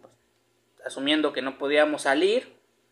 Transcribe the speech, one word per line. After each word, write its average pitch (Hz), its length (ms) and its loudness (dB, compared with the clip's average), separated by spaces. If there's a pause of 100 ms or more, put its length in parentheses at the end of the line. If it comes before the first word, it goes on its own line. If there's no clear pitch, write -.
Pues, - 100 -20 (720)
asumiendo 143 480 -2
que 147 80 -6
no 131 160 -8
podíamos 147 460 2
salir, 185 520 0 (380)